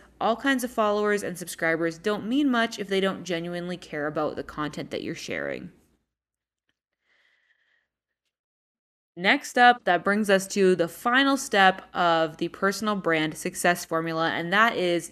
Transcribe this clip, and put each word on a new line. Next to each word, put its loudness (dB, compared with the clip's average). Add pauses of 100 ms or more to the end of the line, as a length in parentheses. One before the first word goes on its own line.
(200)
all 0
kinds -2
of -6
followers 0
and -8
subscribers -4
don't -4
mean 2
much 0
if -6
they 0
don't -2
genuinely -6
care -6
about -4
the -8
content -8
that -6
you're -6
sharing. -8 (3500)
Next 0
up, 8
that 2
brings 2
us 4
to 4
the 0
final 2
step 4 (100)
of 2
the -4
personal -2
brand 0
success -2
formula, -2
and -4
that 4
is 0